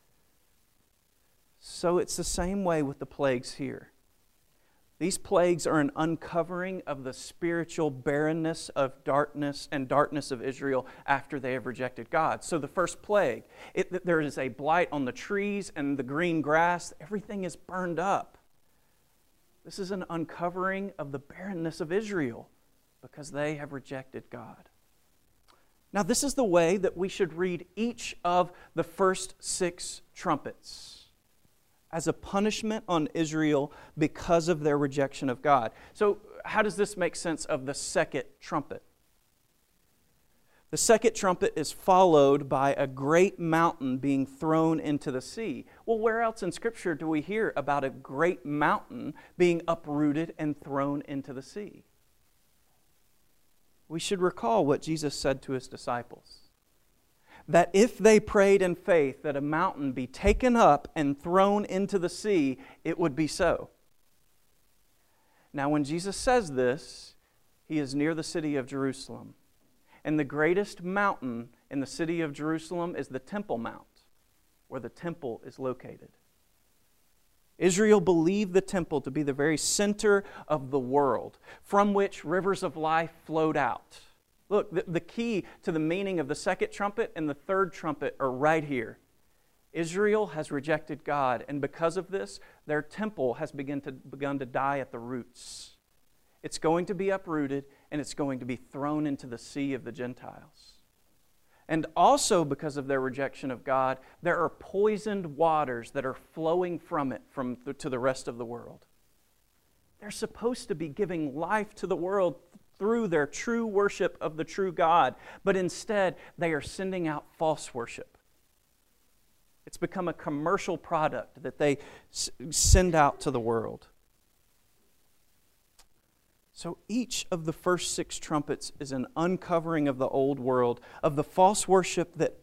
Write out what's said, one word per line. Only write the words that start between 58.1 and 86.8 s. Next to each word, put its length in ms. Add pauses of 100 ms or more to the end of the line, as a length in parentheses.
prayed 440
in 100
faith 480
that 160
a 40
mountain 500
be 160
taken 480
up 400
and 260
thrown 440
into 340
the 100
sea, 480 (260)
it 140
would 180
be 120
so. 420 (1800)
Now, 160
when 140
Jesus 340
says 360
this, 600 (540)
he 100
is 160
near 220
the 80
city 320
of 100
Jerusalem. 720 (680)
And 160
the 40
greatest 580
mountain 680 (200)
in 100
the 60
city 360
of 120
Jerusalem 600
is 140
the 100
Temple 400
Mount, 260 (800)
where 140
the 80
temple 560
is 140
located. 500 (1500)
Israel 440
believed 520
the 80
temple 400
to 80
be 140
the 100
very 240
center 640 (240)
of 240
the 80
world, 580 (260)
from 300
which 320
rivers 380
of 120
life 360 (120)
flowed 320
out. 440 (500)
Look, 220
the, 160
the 120
key 460 (180)
to 80
the 80
meaning 400
of 80
the 80
second 360
trumpet 440